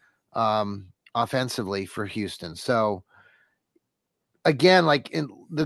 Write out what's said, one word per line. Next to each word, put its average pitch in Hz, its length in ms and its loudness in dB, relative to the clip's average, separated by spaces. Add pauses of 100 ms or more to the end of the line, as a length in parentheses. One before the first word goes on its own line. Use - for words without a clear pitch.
(340)
um, 107 540 0 (280)
offensively 113 720 -2
for 107 200 -8
Houston. 92 500 -8
So 107 480 -2 (1400)
again, 175 400 6
like 147 260 2
in 147 180 -4 (200)
the, 156 160 -2